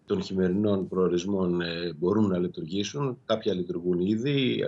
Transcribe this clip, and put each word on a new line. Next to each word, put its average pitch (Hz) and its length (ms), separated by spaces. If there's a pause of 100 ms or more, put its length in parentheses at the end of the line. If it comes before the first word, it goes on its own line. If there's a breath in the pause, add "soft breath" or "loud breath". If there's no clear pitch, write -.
των - 180
χειμερινών 95 640
προορισμών, 90 760
ε, 85 360
μπορούν 101 300
να 92 100
λειτουργήσουν. 98 880
Κάποια 110 280
λειτουργούν 87 460
ήδη, 117 680